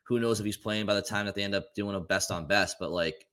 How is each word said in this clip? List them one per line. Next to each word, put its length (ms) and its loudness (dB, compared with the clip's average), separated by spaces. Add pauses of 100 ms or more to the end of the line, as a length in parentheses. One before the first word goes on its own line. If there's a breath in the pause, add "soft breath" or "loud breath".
Who 120 2
knows 200 2
if 60 -2
he's 100 -2
playing 300 -2
by 80 2
the 80 2
time 240 -2
that 80 -4
they 80 -4
end 140 0
up 180 -4
doing 220 -2
a 40 0
best 300 0
on 160 -4
best? 340 2
But, 120 -4
like, 420 -2